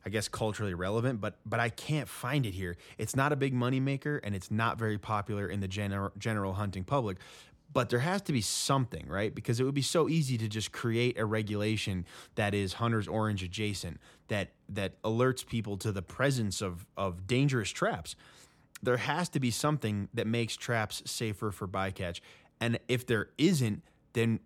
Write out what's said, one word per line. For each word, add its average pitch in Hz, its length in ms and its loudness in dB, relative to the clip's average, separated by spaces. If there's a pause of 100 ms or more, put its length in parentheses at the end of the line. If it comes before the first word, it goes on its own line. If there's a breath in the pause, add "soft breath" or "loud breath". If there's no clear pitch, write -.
I - 60 -6
guess, 104 180 -2
culturally 107 460 -2
relevant, 107 480 0
but, 104 240 -6
but 113 140 -2
I 117 100 2
can't 147 400 -2
find 131 360 -2
it 95 100 -4
here. 90 200 -4 (220 soft breath)
It's - 180 -4
not 135 160 4
a 147 40 2
big 135 180 0
moneymaker, 135 720 0
and 101 100 -2
it's 95 160 -6
not 110 300 2
very 107 180 0
popular 101 500 -2
in 101 120 -4
the 98 80 -2
gener-, 98 500 -4
general 101 360 -2
hunting 98 300 -2
public. 110 340 0 (540 soft breath)
But 127 180 2
there 123 100 4
has 180 240 2
to 160 100 -2
be 120 80 4
something, 127 680 0
right? 98 280 0
Because 120 240 0
it 131 60 4
would 143 100 0
be 139 60 2
so 151 280 4
easy 139 280 2
to 110 100 0
just 107 240 -4
create 120 480 2
a 110 60 2
regulation 104 800 0 (300 loud breath)
that 101 180 2
is 98 200 2
Hunter's 117 340 0
Orange 107 360 0
adjacent, 92 560 -4 (300 soft breath)
that, 101 240 -2 (160)
that 98 340 -4
alerts 123 420 2
people 104 320 -2
to 104 140 -2
the 95 100 -2
presence 123 600 0
of, 90 340 -4
of 92 320 -4
dangerous 127 420 2
traps. 170 460 -2 (680 soft breath)
There 123 160 4
has 147 320 0
to 143 100 0
be 123 120 2
something 107 640 0
that 110 140 0
makes 117 280 0
traps - 500 -2
safer 110 460 -2
for 98 160 -6
bycatch. 95 540 -4 (400 soft breath)
And 117 260 2
if 127 180 0
there 107 320 2
isn't, 139 460 4 (300)
then 113 320 4